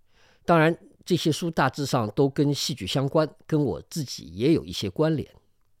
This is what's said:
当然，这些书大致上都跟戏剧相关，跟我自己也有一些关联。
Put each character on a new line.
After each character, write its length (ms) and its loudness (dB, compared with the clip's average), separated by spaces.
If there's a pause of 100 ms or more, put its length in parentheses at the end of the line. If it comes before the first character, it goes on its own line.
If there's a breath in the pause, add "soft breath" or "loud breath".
(440 soft breath)
当 160 4
然， 160 4 (300)
这 100 0
些 160 2
书 200 -4
大 180 2
致 160 -4
上 300 0
都 120 4
跟 240 0
戏 220 -4
剧 140 -8
相 200 -2
关， 220 0 (160)
跟 180 0
我 200 -2
自 200 -10
己 300 -12
也 200 2
有 120 0
一 60 -10
些 180 -6
关 260 0
联。 160 -8 (500)